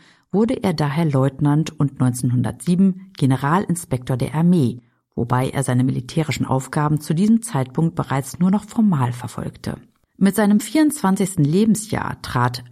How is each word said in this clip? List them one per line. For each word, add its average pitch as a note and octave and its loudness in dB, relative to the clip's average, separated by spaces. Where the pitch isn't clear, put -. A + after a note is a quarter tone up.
wurde A#3 0
er F#3+ 0
daher D3+ -2
Leutnant C#3+ 0
und - -2
neunzehnhundertsieben B2+ 0
Generalinspektor C3+ 0
der A#2+ -4
Armee, D#3+ 2
wobei B2 0
er C3+ -2
seine B2+ 0
militärischen C3 -4
Aufgaben D3 -2
zu D#3 -4
diesem G#3+ 2
Zeitpunkt C#3+ -4
bereits - -4
nur F#3 4
noch G#3 0
formal D3 0
verfolgte. - -10
Mit F#3+ 2
seinem G#3 4
vierundzwanzigsten F#3+ 0
Lebensjahr G3+ 0
trat B2 -2